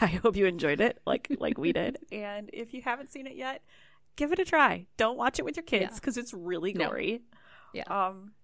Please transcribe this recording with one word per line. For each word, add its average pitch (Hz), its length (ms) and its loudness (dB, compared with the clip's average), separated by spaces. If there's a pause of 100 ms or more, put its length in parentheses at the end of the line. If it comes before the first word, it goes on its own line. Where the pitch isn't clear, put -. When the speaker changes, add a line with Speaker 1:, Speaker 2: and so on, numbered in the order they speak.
Speaker 1:
I 226 60 6
hope 185 300 2
you 196 80 6
enjoyed 160 340 2
it 226 280 2
like, - 320 0
like - 180 0
we 170 160 2
did. - 320 0
Speaker 2:
<laughs> - 60 -18
Speaker 1:
And 208 420 -8
if 226 200 -10
you 254 100 -10
haven't 277 280 -4
seen 262 140 -14
it 262 100 -14
yet, 262 280 -8 (520)
give 294 160 0
it 359 80 4
a 381 60 2
try. 220 400 4 (120)
Don't 226 200 2
watch 254 220 2
it - 60 -4
with 302 100 -4
your 330 80 -8
kids 208 300 0
Speaker 2:
Yeah. 220 60 -10
Speaker 1:
'cause 233 180 -2
it's 240 180 -8
really 175 380 -2
Speaker 2:
No. 170 160 0
Speaker 1:
gory. 233 320 -2 (520)
Speaker 2:
Yeah. - 120 -8
Speaker 1:
Um, 190 480 -2 (100)